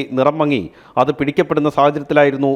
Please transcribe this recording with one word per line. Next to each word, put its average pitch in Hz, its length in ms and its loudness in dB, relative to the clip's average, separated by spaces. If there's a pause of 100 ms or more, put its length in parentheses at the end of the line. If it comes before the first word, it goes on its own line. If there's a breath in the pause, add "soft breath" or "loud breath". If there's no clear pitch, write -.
(180)
നിറം 143 240 2
മങ്ങി 143 180 0 (420 loud breath)
അത് 135 180 0
പിടിക്കപ്പെടുന്ന 151 580 0
സാഹചര്യത്തിലായിരുന്നു 143 800 2